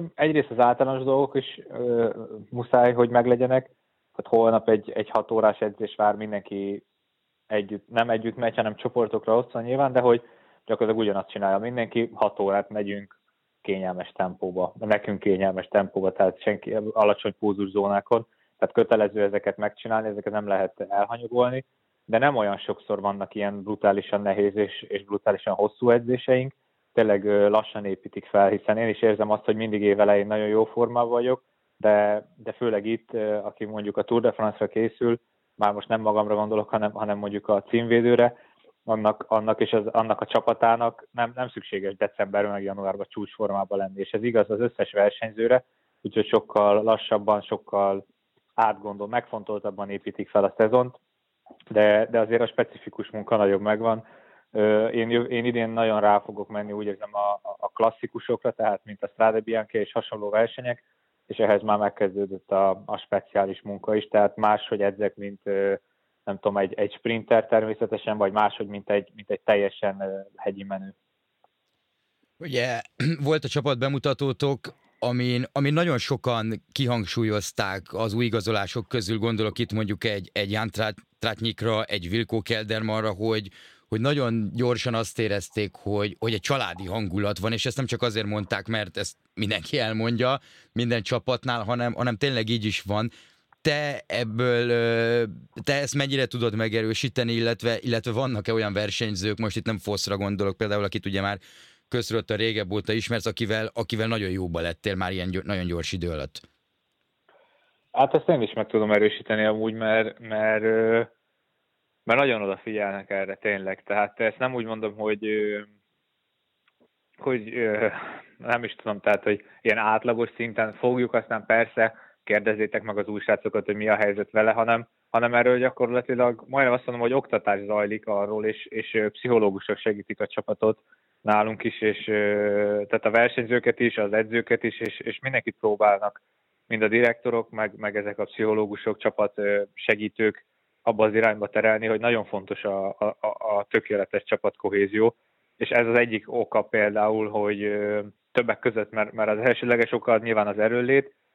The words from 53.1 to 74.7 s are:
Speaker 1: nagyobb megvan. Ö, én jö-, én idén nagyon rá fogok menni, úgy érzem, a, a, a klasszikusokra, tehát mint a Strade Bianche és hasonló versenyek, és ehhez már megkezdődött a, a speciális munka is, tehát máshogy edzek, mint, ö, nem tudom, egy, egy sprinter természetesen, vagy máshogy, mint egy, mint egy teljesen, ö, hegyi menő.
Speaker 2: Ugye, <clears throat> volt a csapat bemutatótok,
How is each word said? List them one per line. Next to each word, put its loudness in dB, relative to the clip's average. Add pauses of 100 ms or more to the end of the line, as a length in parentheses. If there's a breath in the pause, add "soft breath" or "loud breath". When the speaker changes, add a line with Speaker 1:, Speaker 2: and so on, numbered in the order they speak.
Speaker 1:
nagyobb 2
megvan. 0 (460 soft breath)
Ö, 4
én 0
jö-, 2
én -2
idén 0
nagyon 2
rá 6
fogok -8
menni, -8
úgy -6
érzem, -6
a, -4
a, -10
a -8
klasszikusokra, -2
tehát -2
mint -12
a -6
Strade 2
Bianche -2
és -4
hasonló -6
versenyek, -2 (460)
és -8
ehhez 4
már 2
megkezdődött -2
a, 4 (160)
a -6
speciális -2
munka -4
is, -2
tehát 4
máshogy 0
edzek, 0
mint, -12
ö, 0 (500)
nem -6
tudom, -2
egy, 0
egy -4
sprinter 0
természetesen, 0
vagy 2
máshogy, 0
mint -10
egy, 0
mint -16
egy -4
teljesen, 0
ö, -6 (160)
hegyi -8
menő. -10 (1400)
Speaker 2:
Ugye, -4 (160)
<clears throat> 0
volt 2
a -6
csapat -2
bemutatótok, 0 (400)